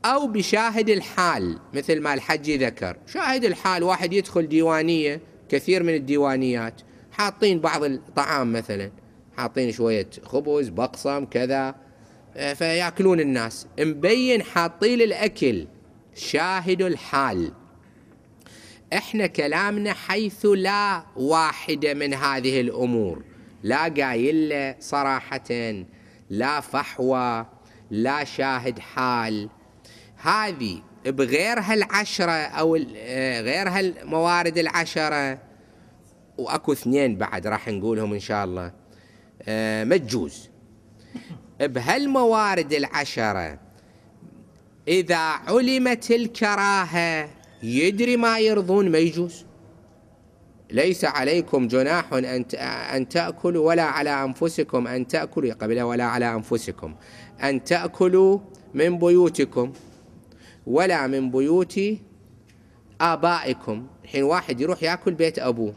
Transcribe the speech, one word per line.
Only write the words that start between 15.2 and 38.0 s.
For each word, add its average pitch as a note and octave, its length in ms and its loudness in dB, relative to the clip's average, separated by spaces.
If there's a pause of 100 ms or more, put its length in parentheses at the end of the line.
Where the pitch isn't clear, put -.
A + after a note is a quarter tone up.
شاهد F3+ 680 -2
الحال. C3+ 680 -2 (1400)
إحنا G#3 340 -2
كلامنا G3 680 -2
حيث G#3 540 -2
لا G3 580 2 (120)
واحدة D3 800 0
من C#3+ 200 -2
هذه C3+ 460 0
الأمور، A#2 600 -2 (400)
لا B2 200 0
قايل D3 680 0
له C#3 320 -4
صراحة، B2+ 920 -4 (560)
لا C3 300 -2
فحوى، B2+ 840 -2 (440)
لا B2+ 340 -2
شاهد C3 540 -4
حال. A2+ 680 -2 (680)
هذه D#3 680 -2 (240)
بغير C#3 540 0
هالعشرة G3+ 720 0
أو D#3+ 440 0
ال-، B2 200 -4
آه، B2+ 440 -4
غير D#3 280 -2
هالموارد E3+ 880 0
العشرة، D3+ 800 -2 (1000)
وأكو C3+ 340 -2
اثنين C3 440 0
بعد F#2+ 300 -4
راح G#2 220 -4
نقولهم G#2+ 440 -2